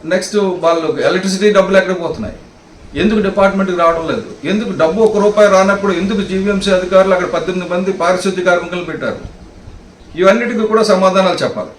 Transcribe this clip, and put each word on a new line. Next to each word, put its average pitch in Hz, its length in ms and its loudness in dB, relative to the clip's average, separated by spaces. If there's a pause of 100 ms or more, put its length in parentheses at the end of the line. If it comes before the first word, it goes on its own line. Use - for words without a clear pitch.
నెక్స్ట్ 190 300 -4
వాళ్ళు 165 640 0
ఎలక్ట్రిసిటీ 190 520 0
డబ్బులు 190 260 4
ఎక్కడికి 180 240 0
పోతున్నాయి? 113 340 -8 (600)
ఎందుకు 208 240 0
డిపార్ట్మెంట్కి 190 580 0
రావడం 165 300 0
లేదు? 117 180 -6 (180)
ఎందుకు 196 340 -4
డబ్బు 165 240 2
ఒక 208 160 2
రూపాయి 208 320 4
రానప్పుడు 190 440 2
ఎందుకు 196 280 -2
జీవీఎంసీ 190 500 -2
అధికారులు 190 420 4
అక్కడ 175 140 0
పద్దెనిమిది 175 460 -4
మంది 185 200 -2
పారిశుద్ధ్య 180 500 -2
కార్మికులు 175 400 0
పెట్టారు? 135 340 -8 (1000)
ఇవన్నిటికీ 214 520 2
కూడా 220 160 2
సమాధానాలు 185 600 2
చెప్పాలి. 110 360 -6